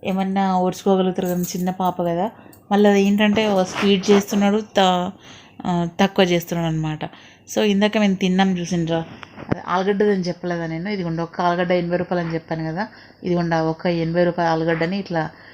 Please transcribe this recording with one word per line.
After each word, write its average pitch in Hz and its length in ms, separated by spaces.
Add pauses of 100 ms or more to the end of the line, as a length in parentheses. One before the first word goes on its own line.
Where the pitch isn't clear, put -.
ఏమన్నా 190 540
ఓడ్చుకోగలుగుతారు 185 720
కానీ 180 140
చిన్న 180 280
పాప 180 320
కదా. 175 280 (420)
మళ్ళీ 202 180
అది 202 120
ఏంటంటే 208 440
ఓ 196 160
స్పీడ్ 196 480
చేస్తున్నాడు, 202 520 (140)
త-, 185 340 (560)
ఆ, 175 220 (120)
తక్కువ 196 240
చేస్తున్నాడు 170 500
అనమాట. 156 300 (520)
So 214 60
ఇందాక 208 360
మేము 202 160
తిన్నాం 185 440
చూసిండ్రా, 165 460 (440)
అది - 200
ఆలుగడ్డదని 196 520
చెప్పలేదా 175 460
నేను? 165 220
ఇదిగోండి 170 340
ఒక 165 180
ఆలుగడ్డ 175 320
ఎనభై 175 240
రూపాయలు 175 280
అని 165 100
చెప్పాను 160 380
కదా. 202 160 (360)
ఇదిగోండి 175 320
ఆ 160 40
ఒక 160 260
ఎనభై 170 380
రూపాయల 170 260
ఆలుగడ్డని 165 480
ఇట్లా 170 320 (240)